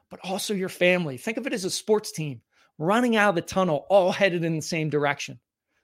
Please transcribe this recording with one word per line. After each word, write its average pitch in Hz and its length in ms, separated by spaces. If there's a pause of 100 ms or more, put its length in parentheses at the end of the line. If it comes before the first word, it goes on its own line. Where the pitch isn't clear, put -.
but - 140
also 220 300
your 185 160
family. 180 480
Think 226 200
of 226 100
it 269 60
as 190 120
a - 60
sports 214 400
team 143 300 (360)
running 226 380
out 208 140
of 185 60
the 170 60
tunnel, 170 480
all 190 220
headed 180 320
in 165 120
the 156 60
same 156 280
direction. 139 500 (440)